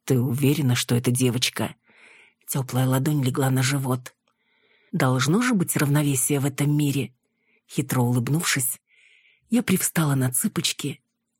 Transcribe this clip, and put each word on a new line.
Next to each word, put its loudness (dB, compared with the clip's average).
«Ты 2
уверена, 0
что 0
это 0
девочка?» -2
Тёплая -2
ладонь 0
легла 0
на 2
живот. -2
«Должно 2
же 2
быть 0
равновесие 2
в 0
этом 0
мире». 0
Хитро -2
улыбнувшись, 0
я 2
привстала 0
на 0
цыпочки -4